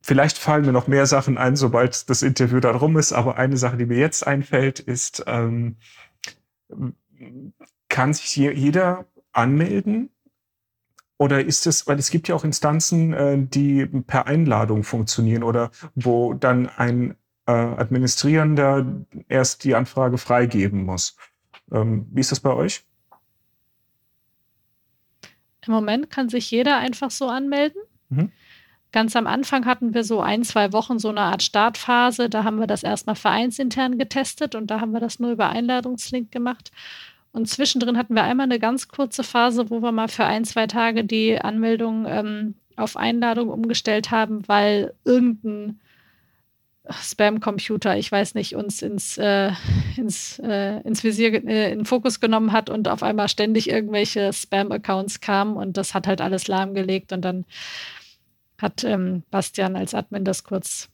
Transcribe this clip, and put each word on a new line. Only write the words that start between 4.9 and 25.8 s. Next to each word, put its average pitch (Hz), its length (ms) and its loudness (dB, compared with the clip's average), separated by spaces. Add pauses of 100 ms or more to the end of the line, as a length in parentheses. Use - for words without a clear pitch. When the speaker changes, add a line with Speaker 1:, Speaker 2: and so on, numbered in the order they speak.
Speaker 1:
ähm, 117 500 -2 (2000)
kann 139 260 2
sich - 220 -6
je-, 139 160 4
jeder 175 540 2 (260)
anmelden? 196 800 2 (1080)
Oder 139 260 4
ist - 220 0
es, - 200 0
weil 143 120 2
es - 120 -2
gibt 170 180 0
ja 175 60 0
auch 156 100 -2
Instanzen, 160 680 2
äh, 143 260 2
die 139 480 2
per 131 400 -2
Einladung 113 580 2
funktionieren 113 580 0
oder 117 280 0 (240)
wo 120 380 2
dann 127 360 4
ein, 123 480 0 (300)
äh, 120 60 4
Administrierender 135 1300 2 (420)
erst - 360 0
die 131 100 4
Anfrage 123 420 2
freigeben 107 680 2
muss. 92 320 -4 (540)
Ähm, 110 400 0
wie 127 100 0
ist 135 120 0
das - 80 -2
bei 135 120 2
euch? 147 320 -2 (2750)
Speaker 2:
Im 220 80 2
Moment 220 340 0